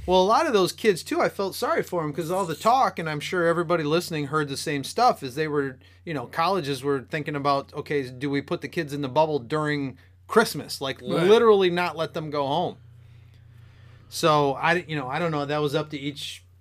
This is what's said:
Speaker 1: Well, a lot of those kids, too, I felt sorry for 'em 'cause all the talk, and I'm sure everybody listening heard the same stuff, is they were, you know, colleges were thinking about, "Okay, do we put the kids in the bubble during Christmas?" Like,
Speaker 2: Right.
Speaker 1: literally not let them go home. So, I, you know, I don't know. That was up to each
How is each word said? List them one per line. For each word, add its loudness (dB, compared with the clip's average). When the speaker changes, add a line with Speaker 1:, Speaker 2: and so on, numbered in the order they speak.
Speaker 1:
Well, 6
a 4
lot 4
of 0
those 2
kids, 2
too, -4
I 2
felt -4
sorry 0
for -4
'em -2
'cause -6
all -2
the -6
talk, 2
and -6
I'm -4
sure 0
everybody 2
listening 0
heard -2
the -8
same -4
stuff, 2
is -8
they -2
were, -2
you -8
know, -4
colleges -2
were 0
thinking -6
about, 0
"Okay, -4
do -6
we 0
put -6
the -8
kids -6
in -4
the -4
bubble 2
during -2
Christmas?" 0
Like, -6
Speaker 2:
Right. 0
Speaker 1:
literally 6
not -2
let -4
them -6
go -2
home. -2
So, 2
I, 0
you -6
know, -4
I -4
don't -2
know. -2
That -2
was 0
up -4
to -8
each -10